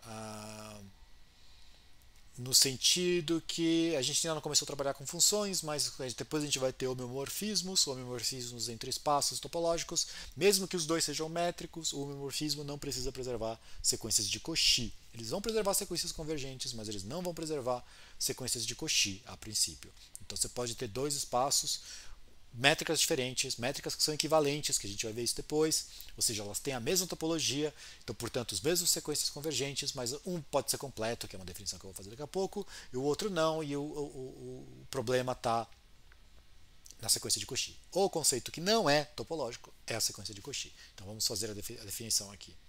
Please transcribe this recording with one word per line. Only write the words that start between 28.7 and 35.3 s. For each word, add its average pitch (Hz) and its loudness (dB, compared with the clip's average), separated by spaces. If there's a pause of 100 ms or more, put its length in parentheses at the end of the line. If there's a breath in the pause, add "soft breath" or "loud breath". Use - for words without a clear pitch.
sequências - 0
convergentes, 139 -2
mas 123 -2 (120)
um 175 -2
pode - 0
ser - 2
completo, 113 -4
que - -10
é 95 -8
uma 92 -10
definição 90 -8
que 95 -12
eu 95 -10
vou 92 -14
fazer 98 -10
daqui 120 -10
a 147 -6
pouco, 190 0 (240 loud breath)
e 123 -2
o 131 0
outro 143 2
não, 160 4
e 143 -2
o, 143 0
o, 143 -2
o, 135 -8
o - -16
problema 127 2